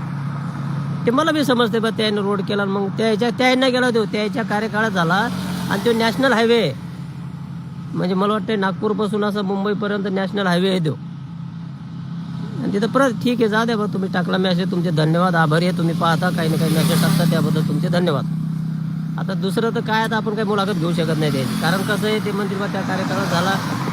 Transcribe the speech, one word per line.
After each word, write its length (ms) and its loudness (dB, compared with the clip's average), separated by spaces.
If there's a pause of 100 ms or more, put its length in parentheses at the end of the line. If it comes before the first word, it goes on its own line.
(1080)
ते 40 2
मला 200 2
बी 140 2
समजते 340 2
बा, 120 0
त्यानं 320 0
रोड 180 0
केला, 240 -2
मग 240 -2
त्याच्या, 420 0
त्यांना 380 2
गेला 220 2
देऊ, 140 2
त्याच्या 380 -2
कार्यकाळात 480 -2
झाला 380 2 (420)
आणि 160 -2
तो 120 4
नॅशनल 340 2
हायवे, 400 4 (1200)
म्हणजे 200 0
मला 180 2
वाटतं 280 0
नागपूरपासून 640 0
असं 180 0
मुंबईपर्यंत 720 -2
नॅशनल 340 -2
हायवे 220 2
आहे 100 2
तो. 200 -2 (1600)
आणि 100 -2
तिथं 140 2
परत 240 4
ठीक 300 0
आहे, 80 4
जाऊ 160 2
द्या 120 0
बा, 100 0
तुम्ही 260 -2
टाकला 240 0
मेसेज, 340 2
तुमचे 200 0
धन्यवाद, 440 2
आभारी 320 4
आहे, 120 0
तुम्ही 200 0
पाहता 320 2
काही 180 0
ना 80 2
काही 180 2
मेसेज 280 4
टाकता, 280 4
त्याबद्दल 380 2
तुमचे 200 0
धन्यवाद. 360 2 (960)
आता 160 -4
दुसरं 400 0
तर 60 -2
काय, 220 0
आता 140 0
आपण 180 -2
काही 140 0
मुलाखत 260 0
घेऊ 180 0
शकत 260 0
नाही 140 2
त्याची, 280 0
कारण 220 2
कसं 260 0
आहे, 100 0
ते 140 -2
म्हणतील 260 -2
बा 80 -2
त्या 140 -4
कार्यकाळात 460 -2
झाला 260 0 (400)